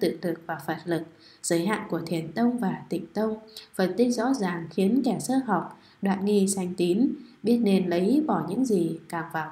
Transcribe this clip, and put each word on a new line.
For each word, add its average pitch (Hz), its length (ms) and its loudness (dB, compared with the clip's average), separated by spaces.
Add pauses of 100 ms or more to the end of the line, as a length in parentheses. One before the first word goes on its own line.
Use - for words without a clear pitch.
tự 175 220 0
lực 170 240 -4
và 160 200 -6
Phật 160 180 -4
lực, 165 180 0 (400)
giới 170 240 2
hạn 214 240 -2
của 165 160 -2
Thiền 160 260 -4
Tông 240 260 0
và 185 300 -2
Tịnh - 260 -6
Tông, 220 220 -2 (380)
phân 185 220 0
tích 240 180 4
rõ 254 200 0
ràng 175 360 -4
khiến 220 340 2
kẻ 233 160 0
sơ 247 140 -2 (120)
học - 340 -2 (220)
đoạn 190 220 0
nghi 202 240 4
sanh 185 260 -4
tín, 180 340 2 (340)
biết 233 160 4
nên 190 280 4
lấy 190 400 2
bỏ 165 220 0
những 247 160 0
gì, 170 340 0 (100)
càng 165 240 -6
vào 156 200 -4